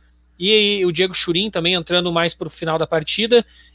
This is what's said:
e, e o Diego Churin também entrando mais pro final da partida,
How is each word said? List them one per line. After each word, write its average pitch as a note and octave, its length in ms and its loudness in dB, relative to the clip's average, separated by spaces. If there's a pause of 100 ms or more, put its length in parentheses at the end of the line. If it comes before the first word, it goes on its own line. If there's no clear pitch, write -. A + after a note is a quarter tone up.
(380)
e, G#3 400 2
e F#3+ 80 0
o F3 60 2
Diego F3+ 240 -2
Churin F3+ 340 -2
também F3 240 0
entrando F3+ 380 -2
mais E3+ 240 0
pro D#3+ 160 -10
final D#3+ 260 -4
da D#3+ 80 0
partida, G#3+ 580 0 (320)